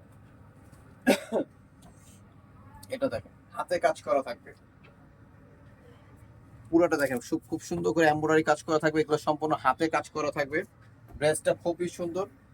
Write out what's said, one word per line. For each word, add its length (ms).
এটা 180
দেখেন, 240
হাতে 260
কাজ 240
করা 200
থাকবে, 320
পুরাটা 260
দেখেন, 240
সু-, 280
খুব 120
সুন্দর 320
করে 140
এমব্রয়ডারি 360
কাজ 200
করা 160
থাকবে। 220
এগুলো 180
সম্পূর্ণ 360
হাতে 340
কাজ 220
করা 200
থাকবে। 320
ড্রেসটা 380
খুবই 340
সুন্দর। 380